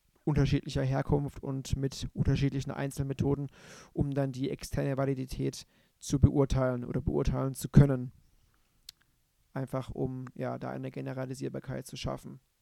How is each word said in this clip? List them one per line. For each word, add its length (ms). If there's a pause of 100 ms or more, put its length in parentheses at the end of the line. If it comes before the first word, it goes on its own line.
(240)
unterschiedlicher 580
Herkunft 600
und 340
mit 380
unterschiedlichen 560
Einzelmethoden, 760 (440)
um 200
dann 200
die 180
externe 460
Validität 680 (320)
zu 200
beurteilen 680
oder 180
beurteilen 520
zu 140
können. 440 (1400)
Einfach 380
um, 440
ja, 240
da 120
eine 200
Generalisierbarkeit 960
zu 100
schaffen. 440 (200)